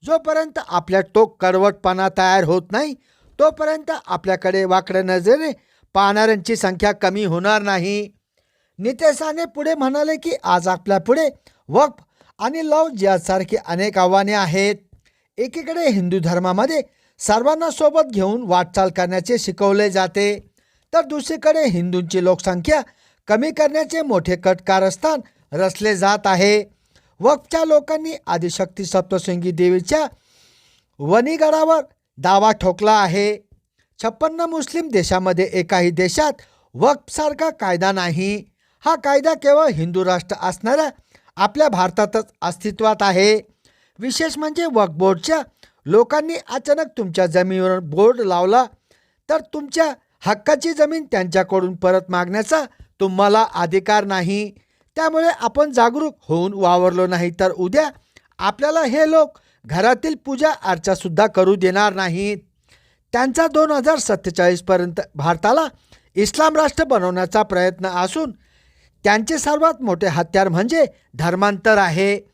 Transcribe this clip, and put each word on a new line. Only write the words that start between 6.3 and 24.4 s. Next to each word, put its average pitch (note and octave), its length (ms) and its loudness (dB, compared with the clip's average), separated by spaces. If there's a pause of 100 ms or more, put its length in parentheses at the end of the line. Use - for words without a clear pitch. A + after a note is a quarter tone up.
संख्या G3 360 0
कमी G3 320 -2
होणार F#3+ 380 0
नाही. G3+ 480 -4 (680)
नितेश C4 440 0
राणे D#4 220 -4
पुढे D#4+ 300 -4
म्हणाले D4 420 -2
की, D#4+ 140 -6 (140)
आज F3+ 240 0
आपल्यापुढे G3 600 0 (400)
वक्फ B3+ 360 0 (340)
आणि D4+ 280 -4
लव्ह D#4 220 2 (100)
जिहादसारखी F#3+ 580 0 (100)
अनेक F#3+ 320 -2
आव्हाने F#3+ 340 2
आहेत. G3 420 0 (640)
एकीकडे D#4+ 520 -4
हिंदू F#3+ 280 0
धर्मामध्ये F#3 640 0 (360)
सर्वांना D4+ 520 0
सोबत D#4 400 2
घेऊन G#3 320 -2
वाटचाल F3+ 460 0
करण्याचे F#3 500 -2
शिकवले G3+ 520 0
जाते, G3+ 600 -2 (440)
तर E4 80 4
दुसरीकडे D4+ 680 0
हिंदूंची F3+ 560 -2
लोकसंख्या F3+ 560 0 (460)
कमी A3+ 240 0
करण्याचे D#4 520 -2
मोठे F#3 340 -2
कट F#3 200 0 (100)